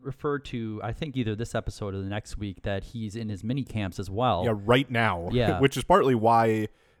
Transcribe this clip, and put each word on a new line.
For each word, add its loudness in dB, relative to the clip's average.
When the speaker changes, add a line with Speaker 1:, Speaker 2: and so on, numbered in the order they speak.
Speaker 1:
refer -4
to, -6
I -4
think -6
either 0
this -6
episode -4
or -4
the -6
next -8
week, -8
that -4
he's -8
in -6
his -8
mini -2
camps -6
as -6
well. 0
Speaker 2:
Yeah, 2
right 2
now. 0
<laughs> -4
Speaker 1:
Yeah. 2
Speaker 2:
Which 4
is -4
partly 6
why, 4